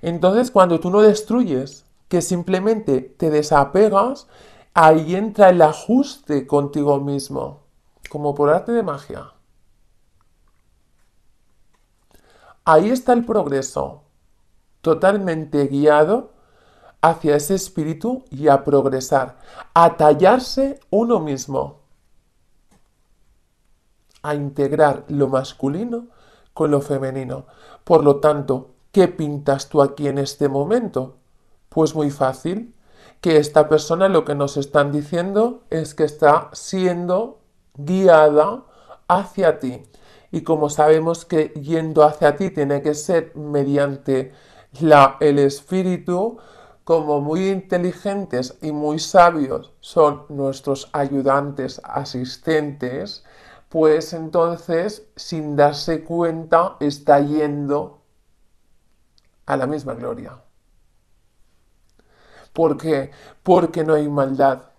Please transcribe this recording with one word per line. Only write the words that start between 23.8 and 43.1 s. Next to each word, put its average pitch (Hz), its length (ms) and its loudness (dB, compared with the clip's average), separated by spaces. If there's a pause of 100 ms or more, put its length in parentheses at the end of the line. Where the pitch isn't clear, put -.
a 147 120 -4
integrar 143 720 -2
lo 143 200 0
masculino 151 800 -6 (480)
con 156 160 -2
lo 143 100 2
femenino. 135 640 -8 (400)
Por 160 200 4
lo 143 160 4
tanto, 143 500 -2 (200)
¿qué 180 180 4
pintas 147 600 -4
tú 147 140 2
aquí 139 260 -2
en 139 80 -4
este 139 320 -4
momento? 139 720 -4 (500)
Pues 156 260 -2
muy 151 160 -2
fácil, 160 640 -6 (460)
que 165 160 2
esta 151 320 4
persona 165 400 0
lo 175 160 2
que 147 100 -4
nos 143 220 -4
están 143 340 0
diciendo 185 800 -4
es 156 260 -8
que 156 100 0
está 151 500 2
siendo 185 840 -4 (340)
guiada 156 880 4 (460)
hacia 180 500 0
ti. 123 240 -10 (500)
Y 165 80 -4
como 151 300 -2
sabemos 160 560 0
que 156 220 -2
yendo 156 540 -2
hacia 151 340 2
ti 190 120 -4
tiene 143 320 -2
que 147 140 -2
ser 160 420 -4